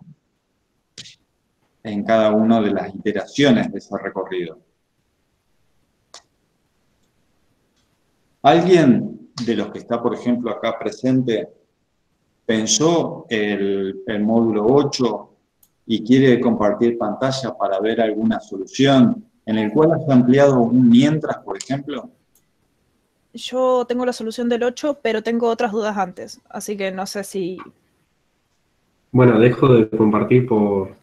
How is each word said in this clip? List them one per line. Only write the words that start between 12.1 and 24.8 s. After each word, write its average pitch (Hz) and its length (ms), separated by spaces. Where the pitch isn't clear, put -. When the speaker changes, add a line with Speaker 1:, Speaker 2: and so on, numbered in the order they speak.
Speaker 1:
pensó 143 840
el, 98 760
el 104 160
módulo 113 420
ocho 120 680
y 110 180
quiere 127 360
compartir 113 580
pantalla 117 580
para 98 240
ver 110 220
alguna 110 380
solución 120 840
en 110 120
el 107 140
cual 156 220
has - 160
ampliado 131 520
un 120 280
mientras, 143 480
por 98 200
ejemplo? 139 520
Speaker 2:
Yo 254 540
tengo 247 180
la 247 80
solución 233 360
del 233 140
ocho, 285 380